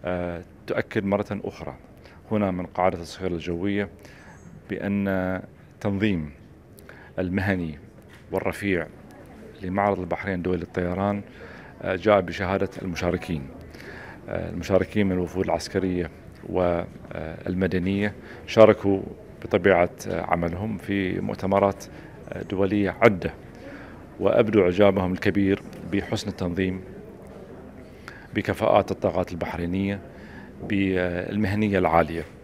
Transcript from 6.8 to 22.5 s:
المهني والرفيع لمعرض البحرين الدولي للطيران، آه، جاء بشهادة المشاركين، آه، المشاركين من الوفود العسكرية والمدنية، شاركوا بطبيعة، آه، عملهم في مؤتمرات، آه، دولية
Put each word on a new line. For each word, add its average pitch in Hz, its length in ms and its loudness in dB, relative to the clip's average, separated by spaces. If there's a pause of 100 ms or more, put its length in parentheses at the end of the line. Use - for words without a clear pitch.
المهني 92 600 -2 (520)
والرفيع 95 560 -2 (760)
لمعرض 98 380 0
البحرين 90 360 -4
الدولي 90 220 0
للطيران، 92 640 -2 (600)
آه، 92 140 -2
جاء 98 260 6
بشهادة 92 480 -2 (120)
المشاركين، 87 680 -2 (840)
آه، 85 200 -6
المشاركين 92 580 2
من 92 40 2
الوفود 90 340 0
العسكرية 87 680 -2 (380)
والمدنية، 90 1600 -2 (340)
شاركوا 101 540 8 (420)
بطبيعة، 90 460 6 (180)
آه، 87 140 -2
عملهم 87 560 -2
في 95 420 -2
مؤتمرات، 98 680 2 (440)
آه، - 120 -8
دولية 98 600 2